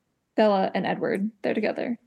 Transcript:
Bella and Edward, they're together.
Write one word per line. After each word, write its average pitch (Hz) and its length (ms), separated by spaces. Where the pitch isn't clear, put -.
Bella 202 380
and 190 120
Edward, - 440
they're 240 100
together. - 540